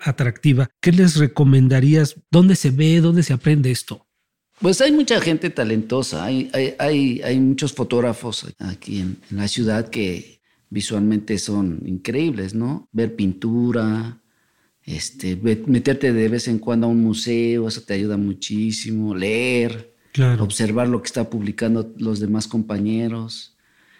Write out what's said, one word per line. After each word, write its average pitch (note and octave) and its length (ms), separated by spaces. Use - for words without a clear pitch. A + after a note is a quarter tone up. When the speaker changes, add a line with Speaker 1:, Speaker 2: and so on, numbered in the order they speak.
Speaker 1:
atractiva? C3 680
¿Qué F3 100
les F3 240
recomendarías? C#3 1000
¿Dónde F3+ 260
se C#3+ 140
ve? D#3 320
¿Dónde E3+ 220
se C#3+ 100
aprende C#3 380
esto? - 340
Speaker 2:
Pues F#3+ 220
hay D4 100
mucha B3+ 280
gente E3 300
talentosa. A2+ 760
Hay, C3 300
hay, C3+ 240
hay, C#3+ 460
hay C3 160
muchos C3+ 340
fotógrafos A#2+ 720
aquí G2 400
en, F#2 180
en G2+ 60
la G2+ 100
ciudad A2 420
que F#2 520
visualmente G#2 680
son F#2+ 480
increíbles, G#2 640
¿no? A#2+ 380
Ver A2+ 240
pintura, A2+ 1080
este, F2+ 520
ve-, A2 300
meterte B2+ 480
de A2 160
vez A#2 180
en A2+ 120
cuando A#2 280
a - 20
un A#2 140
museo, A#2 640
eso A2+ 140
te G#2 140
ayuda G2+ 220
muchísimo. G#2+ 960
Leer, A2+ 760
Speaker 1:
Claro. B2 300
Speaker 2:
observar A2 460
lo A#2+ 120
que - 60
está - 220
publicando A2 680
los A2 220
demás G#2+ 280
compañeros. A2+ 1080